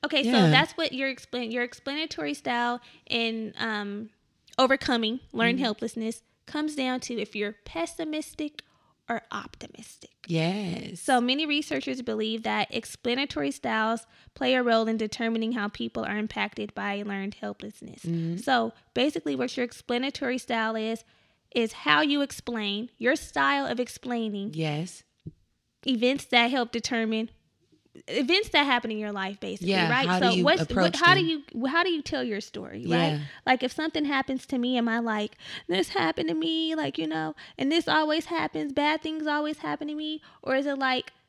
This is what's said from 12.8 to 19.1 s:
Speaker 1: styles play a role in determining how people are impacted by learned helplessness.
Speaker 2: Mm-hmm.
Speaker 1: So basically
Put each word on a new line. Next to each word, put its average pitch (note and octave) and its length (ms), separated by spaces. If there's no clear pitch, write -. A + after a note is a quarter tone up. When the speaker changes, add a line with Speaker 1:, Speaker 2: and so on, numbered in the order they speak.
Speaker 1:
styles A3+ 560
play C4 200
a B3+ 80
role A3+ 260
in A3+ 80
determining A3+ 560
how G#3+ 160
people A3+ 360
are G#3 120
impacted G#3 580
by G3+ 280
learned G3+ 320
helplessness. - 680
Speaker 2:
Mm-hmm. E3+ 340
Speaker 1:
So A3+ 340
basically D4 420